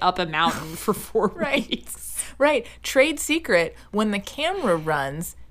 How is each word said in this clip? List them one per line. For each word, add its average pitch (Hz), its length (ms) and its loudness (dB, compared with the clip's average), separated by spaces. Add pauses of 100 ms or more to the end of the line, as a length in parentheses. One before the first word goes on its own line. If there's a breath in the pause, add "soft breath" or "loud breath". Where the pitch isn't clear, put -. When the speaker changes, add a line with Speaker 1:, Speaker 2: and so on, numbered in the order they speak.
Speaker 1:
up 180 160 2
a 175 80 0
mountain 160 500 0
for - 160 0
four 202 360 0
Speaker 2:
<laughs> - 60 -4
Right. 285 340 0
Speaker 1:
weeks." - 560 -8 (140)
Speaker 2:
Right. 285 280 4 (160 loud breath)
Trade 294 360 4
secret, 233 560 2 (160 soft breath)
when 214 200 2
the 202 80 -2
camera 294 580 0
runs 151 600 -4 (140)